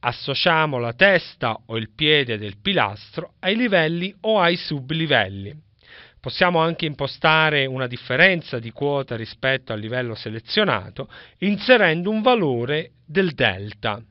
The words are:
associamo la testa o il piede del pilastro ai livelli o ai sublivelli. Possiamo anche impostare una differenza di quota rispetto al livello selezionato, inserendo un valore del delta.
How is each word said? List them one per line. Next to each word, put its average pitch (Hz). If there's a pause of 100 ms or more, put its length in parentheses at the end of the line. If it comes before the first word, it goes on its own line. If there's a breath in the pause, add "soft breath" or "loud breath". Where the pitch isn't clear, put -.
associamo 139
la 120
testa 160
o 113
il 113
piede 143
del 104
pilastro 113
ai 185
livelli 185
o 214
ai 175
sublivelli. 131 (640 loud breath)
Possiamo 175
anche 165
impostare 151
una 131
differenza 143
di 113
quota 139
rispetto 131
al 107
livello 117
selezionato, 117 (300 loud breath)
inserendo 196
un 220
valore 156 (120)
del 175
delta. 104